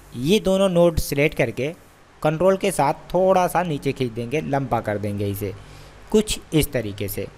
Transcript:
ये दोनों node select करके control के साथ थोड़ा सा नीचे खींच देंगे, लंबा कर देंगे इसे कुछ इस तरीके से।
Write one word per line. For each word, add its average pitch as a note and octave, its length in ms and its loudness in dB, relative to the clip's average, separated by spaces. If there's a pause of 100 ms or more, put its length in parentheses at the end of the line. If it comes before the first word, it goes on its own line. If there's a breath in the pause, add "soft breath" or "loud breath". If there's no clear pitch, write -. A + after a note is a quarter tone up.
(120)
ये C#3+ 280 2
दोनों F#3+ 280 2
node F3 300 4
select D3 380 0
करके B2 320 -2 (540)
control F3 340 2
के F#3+ 140 -2
साथ D#3 240 2 (160)
थोड़ा F#3 360 4
सा E3+ 160 0
नीचे C#3+ 300 -2
खींच B2+ 180 -2
देंगे, A#2+ 300 -4
लंबा C#3 400 -2
कर G#2 180 -4
देंगे G#2 300 -4
इसे G2+ 240 -4 (600 loud breath)
कुछ G#3+ 260 2 (160)
इस C#3+ 180 2
तरीके G#2 360 -4
से। G2+ 180 -8 (120)